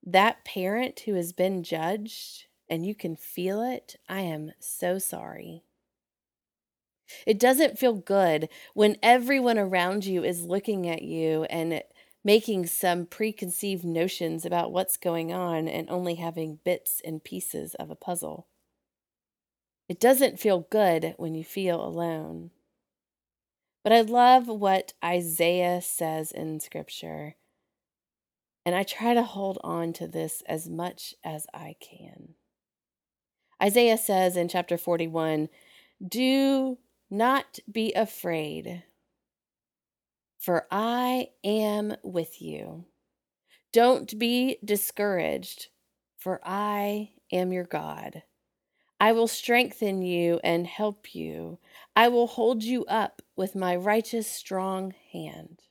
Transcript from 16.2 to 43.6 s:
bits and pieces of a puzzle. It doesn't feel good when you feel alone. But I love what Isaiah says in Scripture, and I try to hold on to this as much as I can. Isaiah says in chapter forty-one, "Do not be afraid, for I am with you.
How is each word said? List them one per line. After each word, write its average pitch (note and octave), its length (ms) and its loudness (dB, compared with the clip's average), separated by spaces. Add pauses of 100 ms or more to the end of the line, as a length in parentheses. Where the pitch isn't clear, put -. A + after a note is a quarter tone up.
bits - 400 -2
and D#3+ 200 -8
pieces - 500 -10
of D#3 160 -12
a D#3 60 -14
puzzle. E3+ 500 -8 (1400)
It F3 120 -6
doesn't B3+ 400 6
feel F#3 300 2
good E3 480 4
when D#3+ 160 -6
you D#3+ 100 -8
feel F3+ 400 -2
alone. E3 680 -6 (1300)
But G#3+ 100 4
I A#3 80 10
love A#3+ 480 8
what G3 460 0 (100)
Isaiah F3 760 2
says D#3+ 500 -4
in D#3+ 280 -8
Scripture, D3+ 760 -12 (1300)
and F3 100 0
I G3 80 0
try A3+ 300 -2
to A#3 100 6
hold G3 400 -4
on E3+ 320 -4
to E3 140 -10
this E3 380 -6
as E3 240 -6
much E3+ 520 -8
as D#3 300 -10
I D#3 280 -14
can. - 500 -20 (1300)
Isaiah A3+ 360 6
says F#3 400 2
in E3+ 100 0
chapter F3 300 -2
forty-one, D#3+ 720 -2 (520)
"Do C4 760 2 (320)
not B3 480 2 (120)
be A3 220 0
afraid, E3+ 920 -4 (1500)
for - 320 0
I B3 640 -2 (120)
am G#3 580 0
with F3 380 -6
you. D#3+ 460 -12 (840)